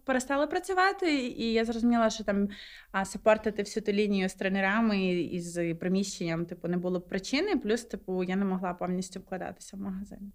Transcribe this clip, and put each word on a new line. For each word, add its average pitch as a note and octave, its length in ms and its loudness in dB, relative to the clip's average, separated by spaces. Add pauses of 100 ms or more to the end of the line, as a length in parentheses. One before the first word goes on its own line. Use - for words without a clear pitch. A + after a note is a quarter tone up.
перестали C4+ 420 2
працювати, F#4 840 2
і A3+ 240 -2
я A3 120 4
зрозуміла, A#3 460 4
що G#3+ 140 -6
там, G3+ 240 2 (440)
а, G3 120 0
сапортити G#3+ 580 2
всю G#3 220 -4
ту G#3 80 0
лінію G3+ 360 2
з - 60 -12
тренерами G3 640 2
і, F3+ 260 2
і F3+ 160 -4
з E3+ 340 -2
приміщенням, F3 720 -2
типу, F3 220 -8
не F3 80 0
було F3+ 220 0
б F3 100 -14
причини, C#4+ 480 -2
плюс, A#3 280 0
типу, F#3 400 -4
я F#3 120 0
не G3+ 80 2
могла F#3 300 -2
повністю F3+ 460 -4
вкладатися - 560 -10
в G3 40 -10
магазин. G3 540 -10